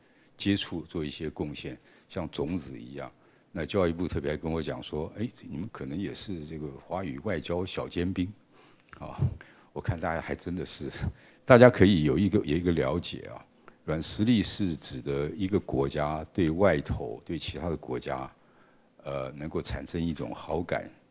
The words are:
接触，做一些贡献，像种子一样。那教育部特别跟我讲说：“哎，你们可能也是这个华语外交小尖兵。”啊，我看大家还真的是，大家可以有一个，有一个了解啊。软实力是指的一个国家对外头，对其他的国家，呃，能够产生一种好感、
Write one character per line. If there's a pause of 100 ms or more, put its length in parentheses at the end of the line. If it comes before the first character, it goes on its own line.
(360)
接
触，
做
一
些
贡
献， (300)
像
种
子
一
样。 (420)
那
教
育
部
特
别
跟
我
讲
说
：“哎， (220)
你
们
可
能
也
是
这
个 (180)
华
语
外
交
小
尖
兵。” (680)
啊， (540)
我
看
大
家
还
真
的
是， (540)
大
家
可
以
有
一
个，
有
一
个
了
解 (120)
啊。 (400)
软
实
力
是
指
的
一
个
国
家 (100)
对
外
头，
对
其
他
的
国
家， (760)
呃，
能
够
产
生
一
种
好
感、 (240)